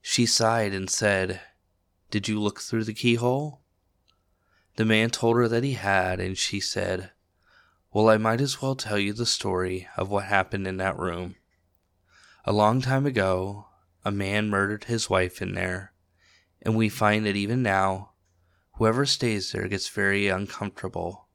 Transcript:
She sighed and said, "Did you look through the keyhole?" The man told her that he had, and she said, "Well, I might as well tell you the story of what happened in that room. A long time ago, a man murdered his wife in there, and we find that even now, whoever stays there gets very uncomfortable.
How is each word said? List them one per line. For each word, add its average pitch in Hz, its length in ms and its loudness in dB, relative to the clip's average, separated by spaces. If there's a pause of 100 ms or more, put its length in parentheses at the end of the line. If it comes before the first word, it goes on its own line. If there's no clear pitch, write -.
She - 260 0
sighed 113 480 2
and 95 140 -4
said, 95 520 0 (680)
"Did 104 180 -2
you 107 100 0
look 104 220 -2
through 113 240 -4
the 107 100 -6
keyhole?" 123 680 0 (1120)
The 113 80 0
man 110 260 4
told 117 260 2
her 120 120 4
that 117 160 0
he 139 80 -2
had, 95 480 0
and 95 180 -4
she - 220 -2
said, 92 500 -4 (800)
"Well, 107 180 4
I 110 100 8
might 113 240 2
as 139 200 -4
well 135 140 -2
tell 104 220 -4
you 101 160 0
the 117 120 -2
story 92 680 -2
of 98 140 -4
what 101 160 -2
happened 98 420 0
in 95 80 -6
that 95 220 -2
room. 90 380 -6 (1080)
A 110 80 0
long 107 280 4
time 135 260 0
ago, 101 640 0 (340)
a 104 80 -2
man 101 380 0
murdered 101 340 0
his 113 260 -4
wife 92 320 0
in 95 120 -6
there, 92 400 -6 (680)
and 113 120 0
we 110 140 4
find 107 360 2
that 101 120 0
even 110 260 0
now, 95 480 0 (640)
whoever 117 340 2
stays 110 460 -2
there 98 160 -4
gets 98 200 -4
very 101 380 0
uncomfortable. 92 1080 -6